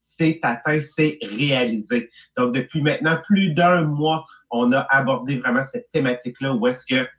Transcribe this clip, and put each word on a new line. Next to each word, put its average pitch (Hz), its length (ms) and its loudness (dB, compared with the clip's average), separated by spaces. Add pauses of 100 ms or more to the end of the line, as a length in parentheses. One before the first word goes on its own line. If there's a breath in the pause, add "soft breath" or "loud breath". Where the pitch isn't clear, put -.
c'est 160 360 0
atteint, 151 380 -2
c'est 151 420 -2
réalisé. 117 880 -2 (260 loud breath)
Donc, 123 160 0
depuis 135 300 -4
maintenant 151 420 0
plus 190 280 2
d'un 175 280 4
mois, 156 460 0 (240 loud breath)
on 120 200 2
a 135 100 2 (100)
abordé 135 460 0
vraiment 123 260 -2
cette - 280 -12
thématique-là 135 640 -2
où 117 140 0
est-ce 127 180 -4
que 131 220 -2 (120)